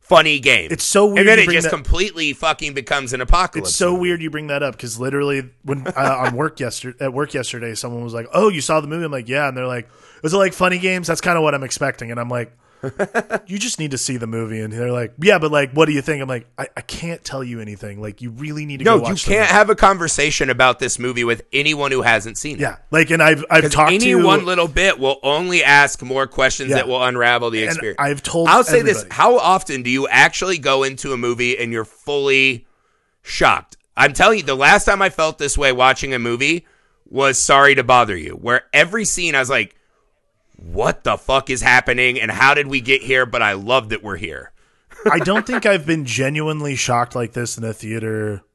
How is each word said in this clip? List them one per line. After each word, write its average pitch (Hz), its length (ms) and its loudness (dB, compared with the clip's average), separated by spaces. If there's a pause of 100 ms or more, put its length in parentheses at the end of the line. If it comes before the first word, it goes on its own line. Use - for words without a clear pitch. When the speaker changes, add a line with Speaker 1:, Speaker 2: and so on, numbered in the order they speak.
Speaker 1:
Funny 156 380 4
Game. 117 320 2
Speaker 2:
It's 160 140 -4
so 202 220 4
weird 202 120 2
Speaker 1:
And 196 100 6
then 220 100 8
Speaker 2:
you 208 40 6
Speaker 1:
it 185 40 4
Speaker 2:
bring 175 100 2
Speaker 1:
just 165 80 0
Speaker 2:
that 160 60 0
Speaker 1:
completely 165 640 -2
fucking 151 420 -4
becomes 135 380 -4
an 127 80 -6
apocalypse 170 500 0
Speaker 2:
It's - 80 -4
so 180 120 0
Speaker 1:
movie. 180 120 -2
Speaker 2:
weird 175 200 -2
you 160 80 -8
bring 151 180 -10
that 143 140 -4
up, 131 160 -6
'cause 113 220 -12
literally 139 500 -4 (140)
when, 135 220 -6
uh, 135 60 -8 (340)
on 123 100 -4
work 156 240 -6
yester-, 123 400 -10
at 135 120 -4
work 143 220 -6
yesterday, 117 400 -8
someone 120 300 -10
was 117 100 -10
like, 117 180 -10
"Oh, 190 160 4
you 170 120 -2
saw 156 200 0
the 143 60 -10
movie?" 165 180 -6
I'm 151 80 -6
like, 123 160 -10
"Yeah." 139 200 -2
And 127 80 -6
they're 127 100 -6
like, 123 220 -8 (340)
"Was 156 100 -2
it 190 40 0
like 190 160 2
Funny 180 260 0
Games?" 180 300 -2
That's 165 120 -2
kinda 170 200 0
what 151 160 2
I'm 135 80 -6
expecting. 123 480 -6
And 120 80 -8
I'm 120 80 -6
like, 120 280 -6 (260)
Speaker 1:
<laughs> 208 640 -6
Speaker 2:
"You 190 120 -8
just 220 220 -6
need 151 120 -6
to 127 60 -6
see 127 200 -6
the 117 80 -8
movie." 113 340 -6
And 107 100 -8
they're 120 220 -4
like, 120 260 -6
"Yeah, 185 200 4
but, 156 120 0
like, 139 220 0
what 156 140 4
do 151 60 -2
you 143 100 -2
think?" 147 200 -6
I'm 131 60 -8
like, 123 180 -8 (120)
"I, 196 180 -10
I - 60 -12
can't - 420 -12
tell 135 180 -10
you 120 180 -10
anything. 104 420 -14
Like, 107 180 -14
you 120 100 -12
really 151 360 -10
need 143 140 -10
to 139 40 -8
Speaker 1:
No, 226 140 6
Speaker 2:
go - 60 2
watch - 40 -2
Speaker 1:
you 196 80 -2
Speaker 2:
the - 40 -6 (180)
Speaker 1:
can't - 100 4
Speaker 2:
movie." 170 60 4
Speaker 1:
have 208 160 6
a 208 40 4
conversation 156 760 0
about 123 280 2
this 123 200 -4
movie 120 260 -4
with 117 180 -2 (120)
anyone 143 360 -2
who 127 120 0
hasn't 113 340 2
seen 147 220 -10
it. - 20 -6
Speaker 2:
Yeah. 127 160 -4 (140)
Like, 156 200 2
and 165 120 4
I've, 156 280 4
I've 160 120 6
Speaker 1:
'Cause 147 100 0
Speaker 2:
talked 156 200 4
Speaker 1:
any 190 60 2 (140)
Speaker 2:
to - 100 4
Speaker 1:
one 190 220 4
little 175 240 0
bit 175 300 2
will 135 240 0
only 165 420 0
ask 143 380 6
more 131 240 -2
questions 131 420 -2
Speaker 2:
Yeah. 139 80 0
Speaker 1:
that 127 120 0
will 127 140 0
unravel 120 480 2
the 113 120 -2
Speaker 2:
And 110 80 -2
Speaker 1:
experience. 113 280 -6
Speaker 2:
I've 143 240 -2
told 165 280 0
Speaker 1:
I'll 226 120 8
say 160 200 2
this. 165 160 2
Speaker 2:
everybody. - 180 -12
Speaker 1:
How 220 220 6
often 165 440 0
do 123 80 -6
you 135 180 0
actually 170 500 2
go 135 240 0
into 135 320 -4
a - 20 -6
movie 120 420 -2
and 117 140 -6
you're 113 140 -6
fully 135 800 -2 (560)
shocked? - 560 0 (180)
I'm 139 160 2
telling 202 280 2
you, 151 40 -10
the 139 100 -2
last 156 300 4
time 202 160 0
I 190 80 2
felt 160 300 -2
this 143 180 -4
way 139 160 2
watching 127 400 2
a 127 60 -2
movie 123 480 -2 (420)
was 135 300 0
Sorry 139 360 6
to 131 80 0
Bother 120 340 4
You, 85 180 -12
where 120 300 -2 (100)
every 175 320 2
scene 170 280 -4
I 135 60 2
was 123 100 -2
like, 117 240 -2 (840)
"What 95 480 -4
the 110 140 0
fuck 131 320 -2
is 127 100 -4
happening 123 600 2
and 110 100 -4
how 131 240 4
did 147 120 0
we 135 140 -4
get 135 220 0
here?" 131 240 0
But 117 160 -2
I 104 100 2
love 107 380 -2
that 107 120 -6
we're 101 140 -8
here. 78 360 -14 (280)
<laughs> - 300 -4
Speaker 2:
I 165 80 2
don't 208 280 -2
think 240 200 -4
I've 196 200 2
been 160 200 -2
genuinely 143 720 -4
shocked 120 380 -2
like 117 180 -6
this 120 260 -8
in 113 60 -10
a 113 100 -6
theater 107 680 -8 (120)